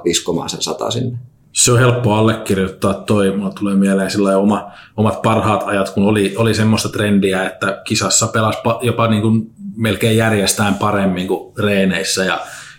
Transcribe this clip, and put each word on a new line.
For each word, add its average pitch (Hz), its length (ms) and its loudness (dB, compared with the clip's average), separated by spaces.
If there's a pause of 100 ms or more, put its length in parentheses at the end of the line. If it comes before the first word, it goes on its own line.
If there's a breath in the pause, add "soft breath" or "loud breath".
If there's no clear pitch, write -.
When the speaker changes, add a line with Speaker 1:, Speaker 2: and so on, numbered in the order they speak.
Speaker 1:
viskomaan 87 440 -2
sen 82 120 -8
sata 92 300 -6
sinne. 120 260 -4 (340)
Speaker 2:
Se - 200 2
on 123 80 4
helppo 120 340 2
allekirjoittaa 104 800 0
toi. 98 440 0
Mulla 98 220 -4
tulee 101 160 0
mieleen 98 360 2
sillä 101 160 0
lailla 98 160 2
oma, 101 280 0 (260 loud breath)
omat 107 240 0
parhaat 107 440 0
ajat, 98 240 0
kun 101 140 0
oli, 101 340 2
oli 113 160 2
semmoista 110 360 2
trendiä, 98 600 0
että 98 380 -4
kisassa 107 400 0
pelasi 110 320 0
pa-, 117 260 0
jopa 113 220 0
niin 107 140 2
kuin 113 300 2 (240)
melkein 110 420 0
järjestään 104 580 0
paremmin 95 520 -2
kuin 92 320 -4
reeneissä. 95 640 0
Ja 87 140 -2 (400 loud breath)